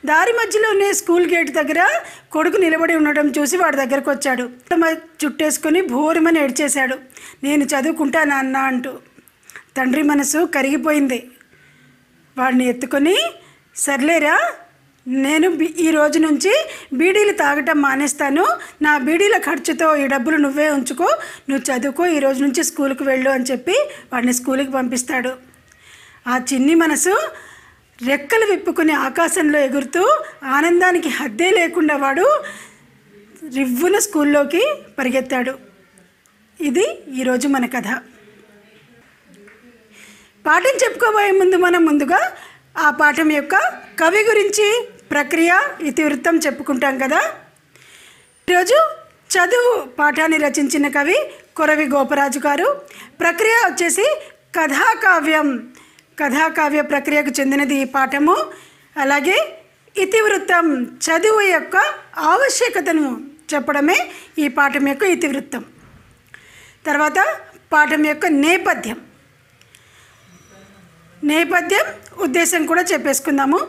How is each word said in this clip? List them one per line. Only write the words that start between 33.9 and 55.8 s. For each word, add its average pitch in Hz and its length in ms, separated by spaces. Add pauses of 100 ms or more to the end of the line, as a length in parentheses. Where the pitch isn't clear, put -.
స్కూల్లోకి 302 760 (240)
పరిగెత్తాడు. 254 600 (1000)
ఇది 330 380 (160)
ఈరోజు 254 340
మన 262 180
కథ. 247 340 (2500)
పాఠం 359 380
చెప్పుకోబోయే 427 460
ముందు 381 260
మనం 349 300
ముందుగా 302 460 (460)
ఆ 302 120
పాఠం 302 420
యొక్క 294 240 (420)
కవి 370 260
గురించి 427 640 (240)
ప్రక్రియ 330 400 (360)
ఇతివృత్తం 302 460 (100)
చెప్పుకుంటాం 269 580
కదా. 294 180 (1300)
ఈరోజు 359 300 (560)
చదువు 480 380 (260)
పాఠాన్ని 311 460
రచించిన 285 420 (100)
కవి 320 220 (400)
కొరవి 302 340
గోపరాజు 277 540
గారు. 302 220 (520)
ప్రక్రియ 339 360 (120)
వచ్చేసి 339 380 (500)
కథాకావ్యం, 320 920 (720)